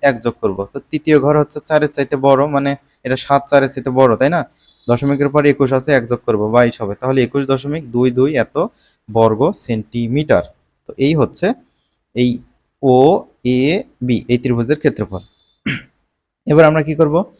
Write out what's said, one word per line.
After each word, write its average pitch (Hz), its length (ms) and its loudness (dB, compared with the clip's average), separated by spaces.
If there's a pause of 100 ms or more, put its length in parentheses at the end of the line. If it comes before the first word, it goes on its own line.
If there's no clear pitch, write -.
এক 127 200 0
যোগ 117 180 -4
করব। 98 260 -4
তো 135 140 -12
তৃতীয় 151 400 0
ঘর 147 200 2
হচ্ছে 147 260 -4
চারের 151 260 0
চাইতে 139 260 -4
বড়, 139 300 2
মানে 139 280 -2 (280)
এটা 131 140 -4
সাত 139 300 -2
চারের 135 240 2
চাইতে 131 200 -8
বড়, 127 260 4
তাই 135 120 2
না? 165 180 -2 (400)
দশমিকের 139 420 0
পরে 147 200 2
একুশ 135 240 2
আছে, 131 180 0
এক 120 160 0
যোগ 117 120 -4
করব, 107 320 -2
বাইশ 120 280 2
হবে। 101 160 -6
তাহলে 131 260 -2
একুশ 135 240 -2
দশমিক 135 460 -6
দুই 123 200 2
দুই 131 260 0
এত 147 320 -2 (400)
বর্গ 113 460 2
সেন্টিমিটার। 120 880 -2 (380)
তো - 160 -18
এই 147 180 0
হচ্ছে 170 380 -2 (600)
এই 120 240 0 (440)
ওএবি 127 1500 0
এই 123 80 2
ত্রিভুজের 123 420 -4
ক্ষেত্রফল। 95 420 -4 (1300)
এবার 156 180 6
আমরা 156 180 2
কি 156 120 -6
করব? 156 280 0 (160)